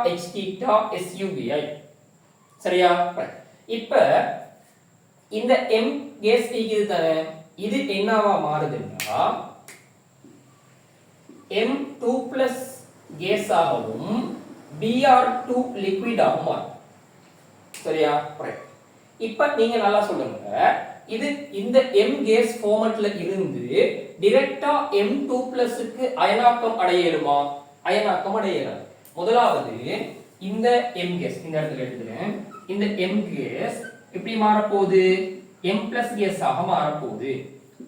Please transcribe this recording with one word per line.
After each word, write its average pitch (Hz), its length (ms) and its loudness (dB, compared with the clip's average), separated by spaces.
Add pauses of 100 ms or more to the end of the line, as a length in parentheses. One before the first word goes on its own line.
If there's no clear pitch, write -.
(120)
எச் - 260 -8
தீட்டா 202 380 -2 (240)
எஸ் 180 140 -6 (100)
யூ 190 60 -4 (100)
பி - 60 -6 (140)
ஐ, - 20 -2 (1040)
சரியா? 180 260 4 (840)
இப்ப 269 200 -4 (1400)
இந்த 247 160 2 (320)
M - 20 0 (360)
கேஸ் 226 220 4 (120)
இருக்குது 208 340 0
தானே, 160 240 2 (500)
இது 262 120 -2 (180)
என்னவா 208 360 2 (140)
மாறுதுன்னா - 720 -4 (2500)
எம் 254 140 0 (260)
டூ 240 120 2 (160)
பிளஸ் 254 340 -2 (580)
கேஸாகவும் 160 1000 0 (600)
பி 226 120 0 (200)
ஆர் 254 160 6 (180)
டூ 247 100 0 (280)
லிக்விடாகவும் 220 640 0
மாறும், - 220 -6 (1120)
சரியா? 156 300 2 (320)
ரைட். - 180 -12 (640)
இப்ப 285 320 2
நீங்க 226 240 2
நல்லா 208 260 4
சொல்லுங்க, - 380 -4 (680)
இது 285 120 -4 (360)
இந்த 247 140 4 (300)
M - 40 0 (180)
கேஸ் 226 240 4 (100)
ஃபார்மட்ல 214 440 2 (200)
இருந்து 151 400 -4 (560)
டைரக்டா 269 500 2 (300)
எம் 208 120 0 (140)
டூ 254 80 0 (140)
பிளஸ் 247 360 0
க்கு 254 180 -4 (200)
அயனாக்கம் 233 580 4
அடைய 180 220 4
இயலுமா? 147 340 2 (500)
அயனாக்கம் 202 500 0
அடைய 185 200 0
இயலாது. - 240 -6 (360)
முதலாவது 208 580 2 (720)
இந்த 226 180 0 (400)
M 180 40 -2 (100)
கேஸ் - 240 -6
இந்த 160 140 -8
இடத்துல 139 260 -4
எடுத்துக்கிறேன். 185 480 -8 (380)
இந்த 202 140 0 (260)
M - 20 -2 (200)
கேஸ் - 440 -6 (380)
எப்படி 220 260 -6
மாறப்போகுது? 202 640 4 (720)
M - 20 0 (120)
plus 240 300 -2
கேஸாக 175 520 0
மாறப்போகுது. 131 600 -2 (560)